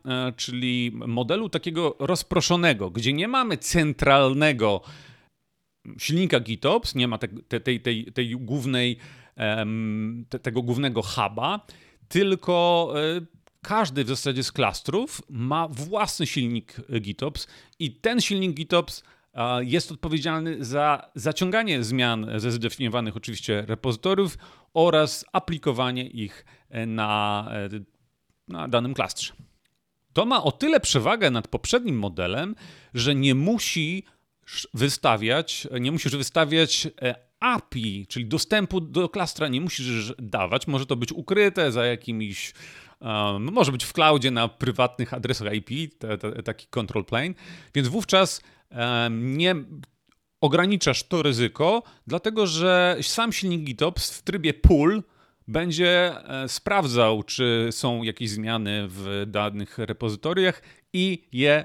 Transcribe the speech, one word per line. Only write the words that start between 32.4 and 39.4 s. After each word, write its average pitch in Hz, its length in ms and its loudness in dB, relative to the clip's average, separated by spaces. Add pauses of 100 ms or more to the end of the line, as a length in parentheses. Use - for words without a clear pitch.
że 123 200 0
nie 135 200 4
musi 175 720 0 (420)
sz-, - 280 -10
wystawiać, 123 960 0 (120)
nie 131 120 0
musisz 143 240 -2
wystawiać, 160 720 2 (140)
e, 123 120 -2 (260)
api, 113 640 -4
czyli 123 200 -6
dostępu 185 540 0
do 165 280 -2
klastra 160 400 -4